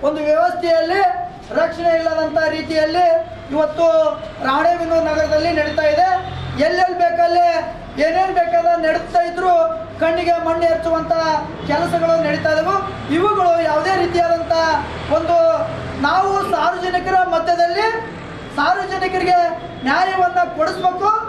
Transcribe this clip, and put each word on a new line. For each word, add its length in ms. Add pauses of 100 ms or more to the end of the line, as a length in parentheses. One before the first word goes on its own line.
ಒಂದು 180
ವ್ಯವಸ್ಥೆಯಲ್ಲಿ 800 (580)
ರಕ್ಷಣೆ 400
ಇಲ್ಲದಂತ 380 (120)
ರೀತಿಯಲ್ಲಿ 560 (460)
ಇವತ್ತು 340 (600)
ರಾಣೆಬೆನ್ನೂರು 600
ನಗರದಲ್ಲಿ 460
ನಡೀತಾ 320
ಇದೆ. 240 (580)
ಎಲ್ಲೆಲ್ಲಿ 340
ಬೇಕಲ್ಲಿ 480 (560)
ಏನೇನ್ 300
ಬೇಕಾದ 520
ನಡೀತಾ 360
ಇದ್ರು 320 (460)
ಕಣ್ಣಿಗೆ 460
ಮಣ್ಣು 200
ಎರಚುವಂತ 480 (540)
ಕೆಲಸಗಳು 600
ನಡೀತಾ 220
ಇದಾವೆ. 260 (400)
ಇವುಗಳು 460
ಯಾವುದೇ 340
ರೀತಿಯಾದಂತ 580 (580)
ಒಂದು 260 (640)
ನಾವು 500
ಸಾರ್ವಜನಿಕರ 680 (160)
ಮಧ್ಯದಲ್ಲಿ 540 (680)
ಸಾರ್ವಜನಿಕರಿಗೆ 840 (440)
ನ್ಯಾಯವನ್ನ 560 (180)
ಕೊಡಿಸ್ಬೇಕು. 520 (200)